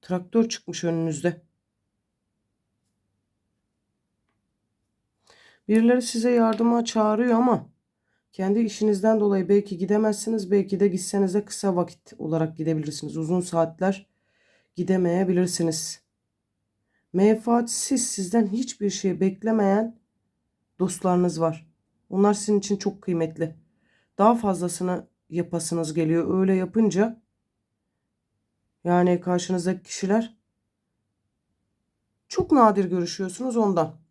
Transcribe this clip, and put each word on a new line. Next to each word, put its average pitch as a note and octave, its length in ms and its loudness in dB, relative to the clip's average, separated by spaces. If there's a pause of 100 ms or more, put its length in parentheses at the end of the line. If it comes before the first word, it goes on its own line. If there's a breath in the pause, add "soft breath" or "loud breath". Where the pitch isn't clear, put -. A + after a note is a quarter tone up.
Traktör F3+ 480 -2
çıkmış - 340 -10
önünüzde. E3 580 -2 (4000 soft breath)
Birileri A#3 340 4
size A#3+ 300 -2
yardıma A#3 540 2
çağırıyor A3 480 0
ama A#3 420 2 (600)
kendi F#3+ 240 0
işinizden G#3+ 600 2
dolayı G3 300 2
belki G3+ 280 2
gidemezsiniz, G#3 760 -2
belki G3 280 0
de G3+ 80 4
gitseniz F#3+ 460 -2
de G#3 120 -2
kısa F#3+ 300 -2
vakit - 420 -6
olarak D#3+ 400 -4
gidebilirsiniz. D3+ 600 -4
Uzun E3 240 -2
saatler F3 680 -2 (680)
gidemeyebilirsiniz. F3 1300 0 (1120)
Menfaatsiz, A#3 960 2
sizden G3+ 400 0
hiçbir G3+ 420 -4
şey F#3+ 300 -4
beklemeyen G#3 800 0 (800)
dostlarınız F3+ 640 0
var. D#3+ 260 -4 (420)
Onlar G3+ 240 4
sizin G3+ 260 0
için G3 180 -2
çok G3 240 -6
kıymetli. D#3+ 540 -4 (600)
Daha A3+ 180 6
fazlasını F3+ 720 -4 (220)
yapasınız E3 640 -4
geliyor. E3 460 0
Öyle F#3+ 160 2
yapınca G3+ 680 0 (1600)
yani F3 380 2
karşınızdaki F3+ 600 -2
kişiler A3 540 -4 (1900)
çok - 240 -2
nadir G#3+ 340 6
görüşüyorsunuz F#3 720 -4
ondan. F3 380 0 (160)